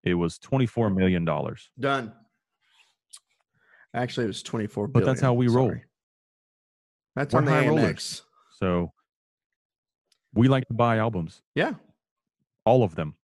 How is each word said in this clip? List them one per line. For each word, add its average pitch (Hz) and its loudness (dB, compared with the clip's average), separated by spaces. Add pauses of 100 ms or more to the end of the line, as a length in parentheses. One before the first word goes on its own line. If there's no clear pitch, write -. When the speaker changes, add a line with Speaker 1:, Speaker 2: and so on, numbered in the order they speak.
Speaker 1:
It 87 0
was 85 -2
twenty-four 120 -2
million 92 2
dollars. 76 -6 (100)
Speaker 2:
Done. 127 -4 (1800)
Actually, 123 -4
it 107 -2
was 92 -10
twenty-four 104 -6
billion. 120 4
Speaker 1:
But 131 2
that's 127 0
how 127 2
we 123 2
roll. 123 4
Speaker 2:
Sorry. 120 -6 (1300)
That's 139 -4
Speaker 1:
We're 165 4
Speaker 2:
on 151 2
the 139 0
Speaker 1:
high 151 2
Speaker 2:
A 123 2
M 120 2
X. 120 4
Speaker 1:
rollers. - -4 (360)
So 87 -2 (1400)
we 120 6
like 131 2
to 123 -8
buy 117 2
albums. 104 -4 (120)
Speaker 2:
Yeah. 220 0 (920)
Speaker 1:
All 123 4
of 87 -2
them. 78 -8 (140)